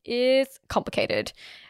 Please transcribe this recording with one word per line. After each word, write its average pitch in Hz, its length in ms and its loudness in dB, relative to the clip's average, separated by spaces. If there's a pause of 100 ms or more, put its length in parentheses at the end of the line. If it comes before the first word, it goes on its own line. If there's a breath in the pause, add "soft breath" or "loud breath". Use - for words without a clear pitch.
is 262 540 2 (100)
complicated. - 640 -2 (360 loud breath)